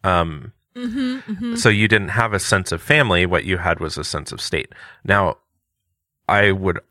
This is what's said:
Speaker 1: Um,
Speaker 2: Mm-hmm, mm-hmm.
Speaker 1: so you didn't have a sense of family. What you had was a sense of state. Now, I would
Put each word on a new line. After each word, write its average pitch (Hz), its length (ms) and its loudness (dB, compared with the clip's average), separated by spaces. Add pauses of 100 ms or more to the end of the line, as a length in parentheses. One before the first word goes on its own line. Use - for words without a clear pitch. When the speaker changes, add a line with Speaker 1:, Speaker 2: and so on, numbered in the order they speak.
Speaker 1:
Um, 82 480 0 (240)
Speaker 2:
Mm-hmm, 254 400 -6 (160)
mm-hmm. 233 240 -6
Speaker 1:
so 233 120 2
you 107 200 4
didn't 101 220 2
have 110 220 0
a 101 60 0
sense 95 320 0
of 85 100 -4
family. 104 460 2
What 87 180 0
you 92 140 -2
had 85 220 -2
was 78 180 -6
a 76 60 -8
sense 76 260 -8
of - 100 -12
state. - 320 -4 (320)
Now, 98 340 2 (880)
I 101 240 4
would 95 260 -2 (120)